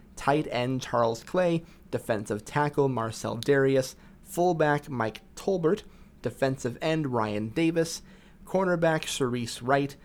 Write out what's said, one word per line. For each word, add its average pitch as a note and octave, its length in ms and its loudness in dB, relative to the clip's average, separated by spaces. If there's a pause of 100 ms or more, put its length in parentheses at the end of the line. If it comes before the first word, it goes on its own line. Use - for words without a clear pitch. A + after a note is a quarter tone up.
(160)
tight D3+ 360 2
end B2+ 300 -2
Charles A#2 420 0
Clay, E3+ 400 0 (280)
defensive A2 540 -2
tackle D3 420 0
Marcell A2+ 500 -4
Dareus, C3+ 580 2 (280)
fullback D#3 680 0
Mike A2+ 320 -4 (140)
Tolbert, F3+ 480 0 (380)
defensive C3 600 -2
end D#3+ 320 0
Ryan G#2+ 360 -2
Davis, E3 520 0 (440)
cornerback E3+ 580 2
Shareece A#2+ 580 -4
Wright, C#3 440 2